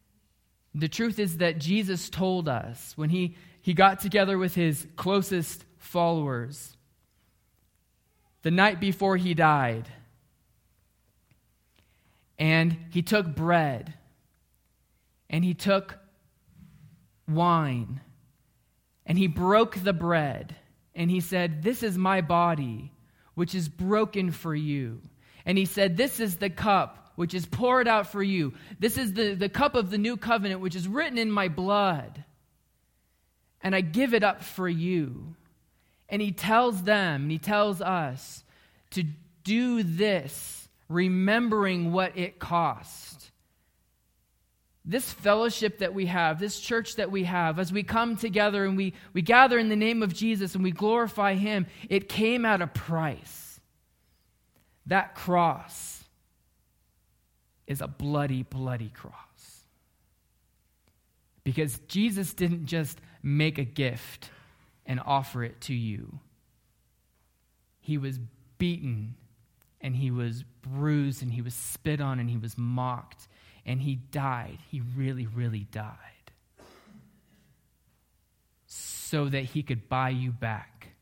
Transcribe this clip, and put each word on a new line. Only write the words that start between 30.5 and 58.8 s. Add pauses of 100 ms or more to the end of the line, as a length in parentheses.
which
is
written
in
my
blood. (1400)
And
I
give
it
up
for
you." (760)
And
he
tells
them,
and
he
tells
us (480)
to (400)
do
this, (220)
remembering
what
it
cost (1500)
this
fellowship
that
we
have,
this
church
that
we
have,
as
we
come
together
and
we, (200)
we
gather
in
the
name
of
Jesus
and
we
glorify
him, (220)
it
came
at
a
price. (1300)
That
cross (1600)
is
a
bloody,
bloody